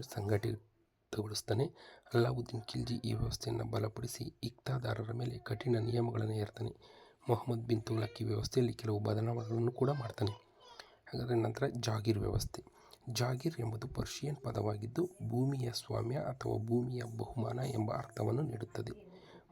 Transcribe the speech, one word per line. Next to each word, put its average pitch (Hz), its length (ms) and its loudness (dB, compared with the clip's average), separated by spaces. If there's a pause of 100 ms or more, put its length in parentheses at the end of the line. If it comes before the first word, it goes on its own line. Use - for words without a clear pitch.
ಸಂಘಟಿತಗೊಳಿಸ್ತಾನೆ. 104 1600 -2 (420)
ಅಲ್ಲಾವುದ್ದೀನ್ 120 560 2
ಖಿಲ್ಜಿ 120 400 -4
ಈ 113 100 0
ವ್ಯವಸ್ಥೆಯನ್ನು 113 520 -2
ಬಲಪಡಿಸಿ 110 580 -2 (200)
ಇಕ್ತಾದಾರರ 113 680 -4
ಮೇಲೆ 120 260 -4
ಕಠಿಣ 117 420 0
ನಿಯಮಗಳನ್ನು 113 560 2
ಹೇರ್ತಾನೆ. 110 360 -2 (560)
ಮೊಹಮ್ಮದ್ 117 360 2
ಬಿನ್ 113 200 2
ತುಗ್ಲಕ್ 110 360 -2
ಈ 110 60 0
ವ್ಯವಸ್ಥೆಯಲ್ಲಿ 107 480 2
ಕೆಲವು 107 260 -2
ಬದಲಾವಣೆಗಳನ್ನು 113 720 2
ಕೂಡ 131 180 4
ಮಾಡ್ತಾನೆ. 113 420 0 (680)
ಹಾಗಾದ್ರೆ 123 360 0
ನಂತರ 113 280 2 (120)
ಜಾಗೀರ್ 107 400 2
ವ್ಯವಸ್ಥೆ. 101 420 0 (460)
ಜಾಗೀರ್ 127 520 0
ಎಂಬುದು 113 280 -2
ಪರ್ಷಿಯನ್ - 500 -2
ಪದವಾಗಿದ್ದು 110 680 0 (200)
ಭೂಮಿಯ 123 500 2
ಸ್ವಾಮ್ಯ 113 440 -2 (100)
ಅಥವಾ 120 300 -2
ಭೂಮಿಯ 120 460 2 (140)
ಬಹುಮಾನ 113 420 -2 (140)
ಎಂಬ 110 200 2
ಅರ್ಥವನ್ನು 113 500 2
ನೀಡುತ್ತದೆ. 110 500 -4 (580)